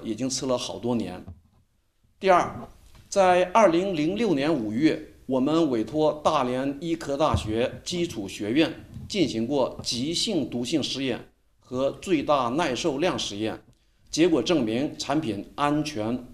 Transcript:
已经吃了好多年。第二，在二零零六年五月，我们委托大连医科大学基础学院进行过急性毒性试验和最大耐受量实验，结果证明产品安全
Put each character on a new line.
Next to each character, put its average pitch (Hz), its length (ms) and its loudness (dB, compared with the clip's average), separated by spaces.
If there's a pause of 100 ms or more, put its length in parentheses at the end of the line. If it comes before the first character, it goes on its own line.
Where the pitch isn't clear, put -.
已 113 100 -4
经 123 140 -4
吃 127 160 -6
了 127 140 0
好 90 200 -8
多 117 180 -2
年。 90 280 -6 (960)
第 190 80 0
二， 175 400 4 (400)
在 180 440 4
二 220 160 8
零 175 280 0
零 156 200 0
六 214 180 2
年 139 180 2
五 113 180 -2
月， 131 440 0 (100)
我 131 160 0
们 151 300 2
委 117 120 2
托 151 400 0
大 156 220 2
连 131 360 -2
医 170 140 -4
科 139 220 -4
大 139 180 2
学 113 500 -2
基 175 220 -2
础 101 220 -6
学 104 220 -6
院 151 340 0 (240)
进 180 180 0
行 113 200 -2
过 135 360 0
急 127 300 -4
性 170 380 -2
毒 120 120 -4
性 131 200 -2
试 135 220 -4
验 123 220 -4 (340)
和 131 320 -2
最 165 300 0
大 135 280 2
耐 143 240 0
受 135 240 -2
量 151 200 0
实 104 180 -6
验， 104 220 -4 (520)
结 160 180 4
果 151 140 4
证 160 200 2
明 117 360 -2
产 143 200 -2
品 107 360 -4
安 147 280 0
全 117 520 -4